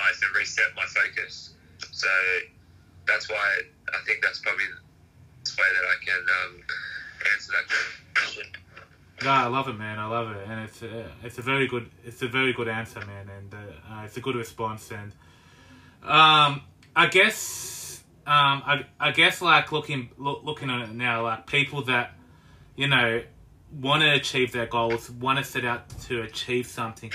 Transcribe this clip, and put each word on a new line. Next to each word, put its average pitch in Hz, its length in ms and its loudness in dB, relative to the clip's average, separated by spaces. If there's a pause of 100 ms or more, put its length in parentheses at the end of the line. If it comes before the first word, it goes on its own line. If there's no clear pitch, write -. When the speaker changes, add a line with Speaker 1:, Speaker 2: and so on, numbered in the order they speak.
Speaker 1:
life 98 240 0
and 98 100 -2
reset 101 400 0
my - 100 -4
focus. - 680 -4 (380)
So - 160 -2 (1000)
that's - 240 0
why 104 300 0 (300)
I - 160 -4
think 104 180 0
that's - 160 0
probably 98 260 -2
the - 840 -14
way 92 240 2
that 92 100 2
I 92 200 -2
can, 92 200 -2 (200)
um, 90 180 -14 (680)
answer - 180 -4
that - 640 -2
question. - 320 -2 (760)
Speaker 2:
No, 135 60 2
I 135 180 6
love 135 200 0
it, 117 100 -6
man. 107 220 -8
I 110 80 -6
love 113 280 -4
it, 98 120 -10
and 110 140 -8
it's 107 200 -14
a, 113 300 -10 (120)
it's 120 140 -12
a 127 60 -8
very 135 240 2
good, 120 220 -6 (140)
it's - 200 -16
a 127 40 0
very 131 240 0
good 120 160 -4
answer, 113 340 -6
man, 101 280 -14
and, 98 240 -16
uh, 104 400 -16
uh, 107 120 -12
it's 104 120 -16
a 117 40 -8
good 131 140 -4
response. 113 560 -6
And, 104 220 -12 (880)
um, 151 600 6 (320)
I 170 120 8
guess, - 960 2 (220)
um, 139 400 6
I, 139 200 0 (140)
I 147 120 2
guess, 175 280 4
like, 156 320 4
looking, 143 460 -4
loo-, 139 260 -4
looking 147 280 -6
at 123 100 -2
it 110 120 -10
now, 117 300 0
like, 113 220 -4
people 139 380 0
that, 120 280 0 (640)
you 139 120 0
know, 120 340 4 (500)
wanna 147 420 4
achieve 131 380 0
their 120 140 -2
goals, 117 460 0
wanna 131 320 0
set 131 200 -4
out 120 240 -2 (200)
to 117 160 -4
achieve 123 420 -4
something 113 480 -10